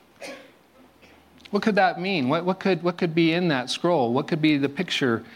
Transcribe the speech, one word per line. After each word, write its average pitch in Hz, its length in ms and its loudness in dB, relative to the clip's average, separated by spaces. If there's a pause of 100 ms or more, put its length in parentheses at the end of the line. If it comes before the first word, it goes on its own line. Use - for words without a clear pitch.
(1500)
What 202 140 -2
could 220 120 2
that 180 240 2
mean? 170 300 -2
What, 165 160 0
what 185 140 -2
could, 175 240 0
what 175 120 -2
could 170 200 -2
be 165 180 4
in 180 140 0
that 131 240 -2
scroll? 143 420 0
What 139 140 -2
could 160 140 -2
be 151 160 4
the 139 120 0
picture 139 540 -2 (120)